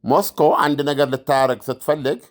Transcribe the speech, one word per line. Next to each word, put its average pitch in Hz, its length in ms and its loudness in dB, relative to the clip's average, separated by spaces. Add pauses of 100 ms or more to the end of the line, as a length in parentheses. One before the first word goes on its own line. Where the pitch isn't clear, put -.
ሞስኮ 160 360 0 (160)
አንድ 147 280 0
ነገር 143 240 0
ልታረግ 131 540 0
ስትፈልግ 135 560 -4 (120)